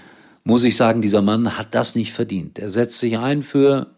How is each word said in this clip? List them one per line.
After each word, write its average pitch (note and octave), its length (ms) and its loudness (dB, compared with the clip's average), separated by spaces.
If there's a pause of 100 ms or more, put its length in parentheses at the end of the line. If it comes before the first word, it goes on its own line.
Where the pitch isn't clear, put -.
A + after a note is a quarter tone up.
(440)
muss A#2+ 220 2
ich A#2 100 2
sagen, A#2 260 2
dieser G#2 200 2
Mann A2+ 360 0
hat A2 160 -10
das A2+ 220 0
nicht A2+ 160 -4
verdient. G2 480 -6
Er G#2 100 -8
setzt A#2+ 300 -2
sich A2+ 180 -2
ein C#3 240 -2
für C#3 460 2 (100)